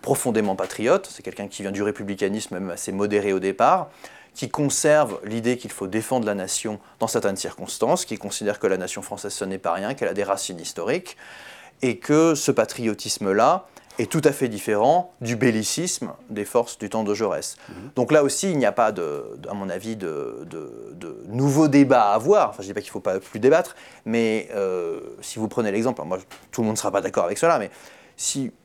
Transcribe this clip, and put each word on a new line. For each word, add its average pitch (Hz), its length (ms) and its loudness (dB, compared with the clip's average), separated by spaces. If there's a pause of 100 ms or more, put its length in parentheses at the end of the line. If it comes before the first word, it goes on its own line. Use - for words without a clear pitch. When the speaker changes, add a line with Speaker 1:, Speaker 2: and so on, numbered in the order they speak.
Speaker 1:
profondément 110 540 2
patriote, 117 560 0
c'est - 100 -18
quelqu'un 101 260 -10
qui - 140 -12
vient 98 100 -4
du 98 120 -2
républicanisme 101 720 -2
même 92 160 -6
assez 87 200 -8
modéré 101 420 0
au 95 60 2
départ, 131 500 2 (440)
qui - 160 -8
conserve 147 760 2
l'idée 113 340 0
qu'il 104 140 -12
faut - 160 -6
défendre 110 380 -2
la 104 100 0
nation 101 440 -4 (200)
dans 117 80 0
certaines 101 300 0
circonstances, 110 680 -2
qui 110 120 -8
considère 101 420 -4
que - 80 0
la 95 100 2
nation 90 260 -8
française 98 300 -10
ce - 120 -6
n'est 95 140 -6
pas 85 140 -2
rien, 98 200 -4
qu'elle 117 140 -4
a 87 60 -2
des 101 100 -2
racines 95 360 -4
historiques, - 580 -6 (640)
et 123 160 0
que 160 360 4
ce 143 180 0
patriotisme-là 113 1160 2 (300)
est 113 140 -2
tout 160 140 2
à 139 80 6
fait 131 160 -2
différent 113 720 2
du 117 160 -2
bellicisme 117 720 0 (180)
des 104 140 -4
forces - 340 0
du 104 120 -8
temps 113 160 -2
de 104 80 0
Jaurès. 101 420 -2 (140)
Speaker 2:
Mhm. - 60 -16 (200)
Speaker 1:
Donc 123 160 2
là 151 120 8
aussi, 160 280 0
il 156 60 2
n'y 127 80 4
a 101 80 4
pas, 110 180 4
de, 73 460 -6
de, - 100 -14
à - 60 -8
mon 98 160 -6
avis, 101 260 -6
de, 73 560 -8
de, 58 440 -12
de 64 320 -14
nouveaux 139 420 4
débats 127 420 8
à - 20 4
avoir. 135 360 4
Enfin, 104 120 -10
je 95 60 -10
dis 101 60 -8
pas 104 80 -4
qu'il - 100 -14
faut 101 80 -8
pas 98 220 -2
plus - 180 -10
débattre, 156 340 6 (300)
mais, 113 500 0
euh, 90 460 -2 (220)
si - 180 -10
vous 110 80 0
prenez 107 240 0
l'exemple, 113 300 0
alors 78 80 -8
moi, 92 80 -4 (340)
tout - 80 -6
le 110 60 2
monde 107 100 0
ne - 40 -4
sera 95 120 -2
pas 98 80 2
d'accord 92 240 0
avec 92 140 -2
cela, 165 200 4
mais 101 140 -4 (460)
si - 340 -4 (140)